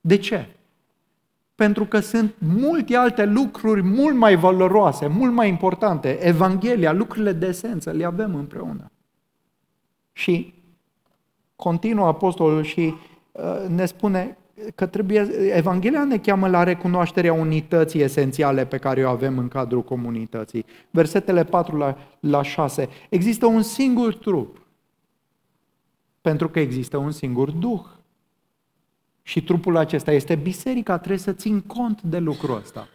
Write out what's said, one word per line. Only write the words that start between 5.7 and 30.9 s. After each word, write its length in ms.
Evanghelia, 680
lucrurile 400
de 140
esență, 440
le 140
avem 300
împreună. 560
Și 420
continuă 500
apostolul 560
și, 320
uh, 360
ne 180
spune 520
că 120
trebuie, 340
Evanghelia 480
ne 140
cheamă 300
la 140
recunoașterea 680
unității 680
esențiale 680
pe 120
care 260
o 40
avem 300
în 100
cadrul 340
comunității. 840
Versetele 540
patru 320
la, 220
la 220
șase. 460
Există 380
un 160
singur 520
trup, 520
pentru 280
că 120
există 360
un 140
singur 400
Duh. 320
Și 200
trupul 340
acesta 360
este 220
biserica, 640